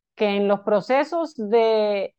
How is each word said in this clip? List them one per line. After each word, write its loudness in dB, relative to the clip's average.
que 0
en 0
los 0
procesos -2
de, 0